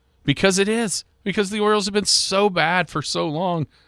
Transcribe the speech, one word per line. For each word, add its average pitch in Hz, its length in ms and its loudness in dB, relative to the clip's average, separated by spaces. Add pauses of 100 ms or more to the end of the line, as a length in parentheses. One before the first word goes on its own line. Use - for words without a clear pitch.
(240)
Because 185 360 2
it 196 80 2
is. 226 380 -2 (180)
Because 202 260 -2
the 214 120 -4
Orioles 208 240 2
have 202 80 -4
been 202 120 0
so 202 440 2
bad 175 400 0
for 151 120 -6
so 170 260 -2
long. 165 380 -2 (220)